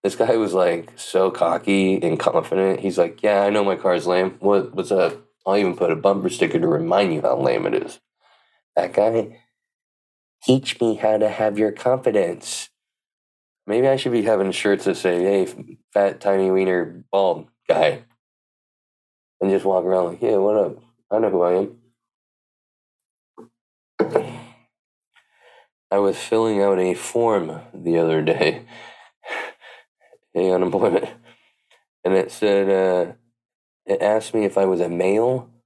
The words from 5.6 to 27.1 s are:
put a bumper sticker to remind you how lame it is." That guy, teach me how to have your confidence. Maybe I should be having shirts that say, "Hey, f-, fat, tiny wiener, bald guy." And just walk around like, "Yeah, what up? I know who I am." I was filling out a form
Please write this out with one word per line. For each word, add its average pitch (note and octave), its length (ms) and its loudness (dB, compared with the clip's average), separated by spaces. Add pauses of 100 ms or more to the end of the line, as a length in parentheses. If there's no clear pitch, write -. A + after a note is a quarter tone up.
put F2 140 0
a D#2+ 40 0
bumper F#2+ 340 0
sticker E3 300 0
to F3 80 0
remind E3+ 460 0
you - 80 -4
how C3 160 0
lame A#1+ 280 0
it G1+ 80 -2
is." - 280 -6 (760)
That F2+ 160 0
guy, A2 480 0 (1040)
teach - 380 0
me A2+ 140 2
how G#2+ 220 2
to G#2+ 120 2
have G#2+ 280 -2
your G#2+ 140 2
confidence. G#2+ 1000 -2 (960)
Maybe A#2+ 220 0
I C3+ 80 4
should C3 160 -4
be A2+ 120 0
having G2+ 280 0
shirts G2 340 0
that G2 120 0
say, F2 260 0
"Hey, G2 200 2
f-, - 120 -6 (380)
fat, G2 260 0
tiny G2 320 0
wiener, F#2 580 -2
bald F#2 380 0 (220)
guy." D#2+ 340 0 (1400)
And G2 120 0
just F#2 120 0
walk F#2 220 0
around F#2 220 2
like, F2 140 -8
"Yeah, A2+ 140 0
what G2+ 220 2
up? E2 260 -2 (280)
I G#2+ 80 0
know A2+ 100 0
who F2+ 140 0
I F2 100 2
am." G2 260 -4 (4000)
I G2 100 2
was G2 180 0
filling A2+ 440 0
out G2 180 2
a F2+ 140 0
form G2 680 -2 (120)